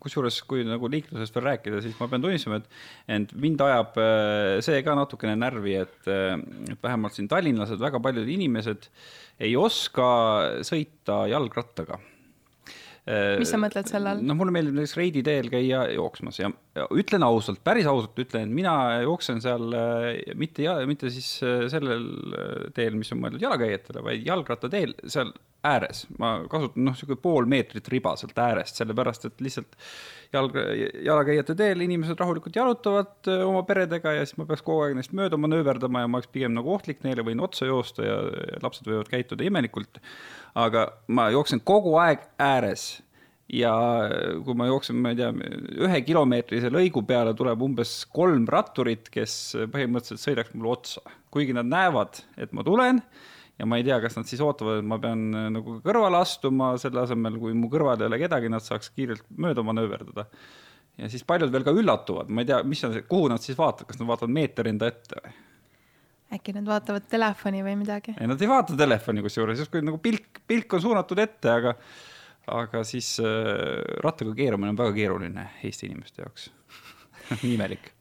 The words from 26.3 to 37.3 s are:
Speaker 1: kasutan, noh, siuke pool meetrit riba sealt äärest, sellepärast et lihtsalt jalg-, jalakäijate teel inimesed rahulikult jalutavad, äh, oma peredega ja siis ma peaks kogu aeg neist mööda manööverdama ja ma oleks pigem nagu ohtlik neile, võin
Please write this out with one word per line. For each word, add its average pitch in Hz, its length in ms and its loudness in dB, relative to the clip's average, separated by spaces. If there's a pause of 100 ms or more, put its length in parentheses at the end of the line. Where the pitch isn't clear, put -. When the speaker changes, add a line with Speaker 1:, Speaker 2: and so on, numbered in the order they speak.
Speaker 1:
kasutan, 131 420 -2
noh, 135 80 2
siuke 135 240 -6
pool 143 320 2
meetrit 123 400 0
riba 127 240 0
sealt - 240 -8
äärest, 117 400 0
sellepärast 113 480 -2
et 117 160 -10
lihtsalt 131 300 -8 (580)
jalg-, 135 280 0 (440)
jalakäijate 151 560 2
teel 196 240 2
inimesed 170 400 0
rahulikult 170 360 -2
jalutavad, 214 580 2 (140)
äh, 185 120 2
oma 190 240 2
peredega 170 480 0
ja 147 120 0
siis - 120 -12
ma 160 80 -8
peaks 151 160 -4
kogu 160 240 2
aeg 139 120 0
neist 127 160 -6
mööda 190 240 0
manööverdama 139 640 2
ja 120 80 2
ma 123 120 0
oleks - 120 -14
pigem 127 200 0
nagu 120 200 0
ohtlik 165 320 -4
neile, 120 200 0
võin 113 160 0